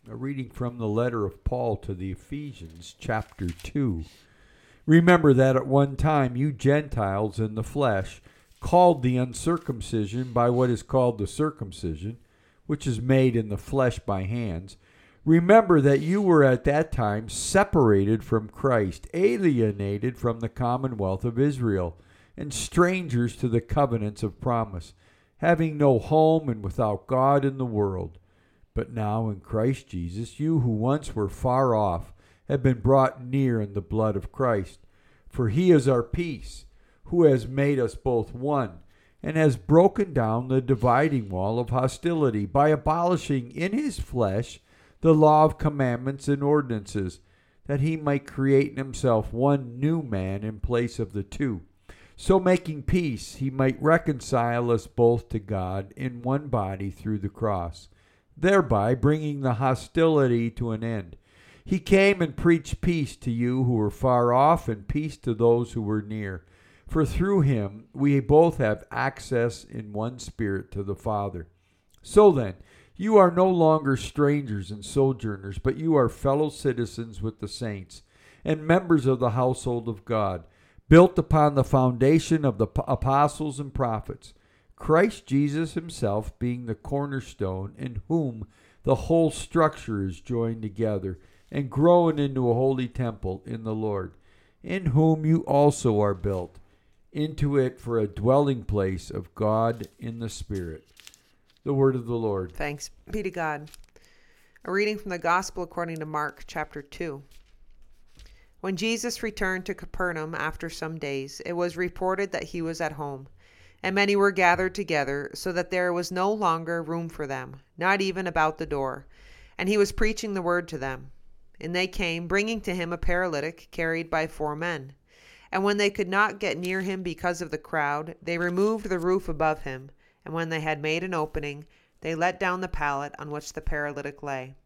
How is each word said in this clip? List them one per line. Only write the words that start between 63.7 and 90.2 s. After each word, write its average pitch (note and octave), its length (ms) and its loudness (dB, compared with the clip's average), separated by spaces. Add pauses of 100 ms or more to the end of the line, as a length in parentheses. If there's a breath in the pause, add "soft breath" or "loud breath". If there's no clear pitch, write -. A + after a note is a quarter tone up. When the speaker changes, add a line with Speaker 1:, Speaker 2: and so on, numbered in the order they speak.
Speaker 1:
were G#2+ 180 2
far B2 420 2
off D3+ 360 4
and A2 180 -6
peace D3 320 -4
to A#2+ 160 -4
those A#2 380 2
who A#2 100 -6
were G#2 200 -2
near. G#2 420 -10 (420 soft breath)
For D#3 180 0
through F#3+ 360 2
him A2 520 0
we C#3 280 2
both D#3 380 6
have G#2+ 340 0
access A#2+ 720 -4
in A2 280 -12
one A#2 280 -6
spirit G2 520 -6
to G2 120 -6
the G2 120 -6
Father. G2+ 520 -6 (540)
So G#3 280 8
then, A2+ 240 -2 (400 soft breath)
you G#3+ 220 2
are F#3 140 10
no F3+ 180 4
longer D#3 480 4
strangers C3+ 720 -2
and G#2 140 -12
sojourners, G#2+ 720 -2
but - 180 -2
you D#3 200 0
are B2 120 4
fellow D3 420 0
citizens A#2 720 -6
with - 180 -6
the G#2 80 -10
saints G2+ 540 -12 (420 soft breath)
and D#3 220 -4
members E3 400 2
of C3 120 2
the A#2+ 120 2
household B2 580 -2
of G#2 160 -10
God, G2 400 -2 (440 soft breath)
built F3 300 10
upon D3+ 360 2
the C3+ 100 4
foundation C#3 800 2
of A2+ 140 0
the A2 80 2
p-, - 200 -4
apostles C#3 720 0
and C#3 140 -10
prophets, - 640 -6 (420)
Christ F3 500 2
Jesus D3 480 0
himself A2 640 -4
being B2 280 -4
the A2 80 -6
cornerstone, A#2 1040 -6
in A#2+ 300 -10
whom C3 380 -4 (360 soft breath)
the C3+ 140 2
whole E3 340 2
structure D3+ 720 -2
is F#2+ 160 -6